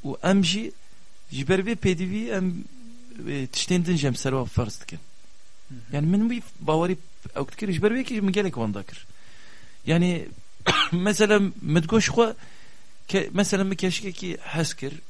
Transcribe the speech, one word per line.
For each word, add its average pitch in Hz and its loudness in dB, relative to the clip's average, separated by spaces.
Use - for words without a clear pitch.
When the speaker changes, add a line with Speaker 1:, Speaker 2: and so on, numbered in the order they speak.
Speaker 1:
Û - -4
em 190 8
jî 196 0
Ji 131 -2
ber 190 6
vê 208 0
pêdivî 185 0
em, 185 2
e, 135 -2
tiştên 180 2
din 175 4
ji 143 2
em 123 2
serva 131 0
ferz - -2
dikin. - -8
Speaker 2:
Hı 131 -8
hı. 120 -6
Speaker 1:
Yani 147 2
min 208 4
wî 240 -2
bawerî 170 4
ew 139 -2
dikir, 202 -4
ji 170 2
ber 214 6
vê 240 0
yekî 247 -2
min 196 4
gelek 190 2
wan 110 -2
dakir. - -8
Yani, 170 2
<coughs> - 2
mesela, 202 6
min 156 4
digoş 208 4
xwe 233 4
ke-, 190 2
mesela, 196 4
min 190 0
keşkekî 185 -2
hes - -2
kir 139 -6